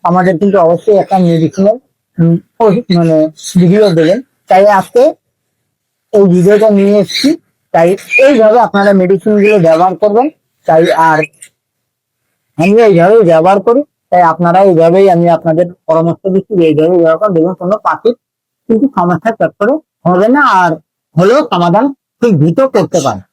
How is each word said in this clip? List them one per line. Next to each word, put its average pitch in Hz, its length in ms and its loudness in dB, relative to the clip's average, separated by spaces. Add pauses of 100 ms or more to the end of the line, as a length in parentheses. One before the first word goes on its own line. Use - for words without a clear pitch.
আমাদের 180 320 0
কিন্তু 202 180 0
অবশ্যই 175 440 0
একটা 196 160 -4
মেডিসিনের, 175 580 0 (420)
উম, 165 180 0 (240)
ওই 214 140 0 (240)
মানে 165 180 0 (440)
ভিডিও 190 240 2 (140)
দেবেন।" 170 200 0 (300)
তাই 190 180 2
আজকে 208 360 0 (1080)
এই 202 120 2 (100)
ভিডিওটা 202 360 2
নিয়ে 202 280 2
এসেছি। 208 320 -4 (440)
তাই 170 140 2 (380)
এইভাবে 226 400 2
আপনারা 202 260 -2
মেডিসিন 190 400 -2 (100)
গুলো 208 160 2
ব্যবহার 170 440 0
করবেন। 208 240 0 (400)
তাই 165 160 2 (260)
আর 156 100 0 (1400)
আমি 202 240 2
এইভাবেই 202 400 4
ব্যবহার 202 440 2
করি, 247 160 0 (280)
তাই 180 120 2
আপনারা 170 380 0
এইভাবেই 185 500 2
আমি 170 160 0 (100)
আপনাদের 165 300 -2 (200)
পরামর্শ 165 360 -2 (120)
দিচ্ছি 190 240 -4
যে 170 120 2
এইভাবেই 160 280 0
ব্যবহার 165 200 0
করুন, 190 160 -2
দেখবেন 170 200 -2
কোনো 180 220 -6 (100)
পাখির 175 280 -4 (540)
কিন্তু 226 180 -2 (100)
সমস্যা 175 420 -2
চট 160 200 -4
করে 226 160 -2 (320)
হবে 180 220 0
না, 277 140 0 (180)
আর 175 100 0 (460)
হলেও 202 240 0 (120)
সমাধান 180 320 0 (340)
খুব 233 220 0
দ্রুত 165 200 0
করতে 220 440 -2
পারেন 107 160 -6 (120)